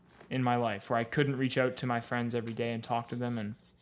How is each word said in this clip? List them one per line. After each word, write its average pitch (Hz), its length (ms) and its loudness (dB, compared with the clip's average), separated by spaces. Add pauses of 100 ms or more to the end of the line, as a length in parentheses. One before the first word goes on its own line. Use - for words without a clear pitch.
(300)
in 127 140 0
my 123 140 4
life, 110 320 0
where 117 100 2
I 117 60 2
couldn't 139 320 2
reach 131 200 0
out 127 200 4
to - 80 -4
my 120 160 2
friends 120 340 -2
every 117 180 -2
day 117 180 -2
and 117 120 -4
talk 117 260 -2
to 123 60 -4
them 120 220 -2
and 107 180 -4 (260)